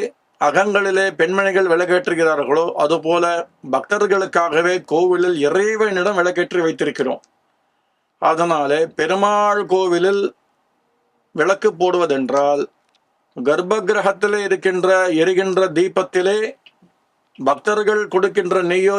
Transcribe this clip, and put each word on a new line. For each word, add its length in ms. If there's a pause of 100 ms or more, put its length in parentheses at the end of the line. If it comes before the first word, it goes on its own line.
(420)
அகங்களிலே 720
பெண்மணிகள் 580
விளக்கேற்றுகிறார்களோ, 960 (100)
அதுபோல 480 (460)
பக்தர்களுக்காகவே 1040 (100)
கோவிலில் 540
இறைவனிடம் 800
விளக்கேற்றி 420
வைத்திருக்கிறோம். 600 (1000)
அதனாலே 580 (140)
பெருமாள் 720
கோவிலில் 580 (1120)
விளக்கு 380
போடுவதென்றால் 880 (760)
கர்ப்ப 440
கிரகத்திலே 600
இருக்கின்ற 460 (280)
எரிகின்ற 560
தீபத்திலே 680 (1000)
பக்தர்கள் 680
கொடுக்கின்ற 560
நெய்யோ 360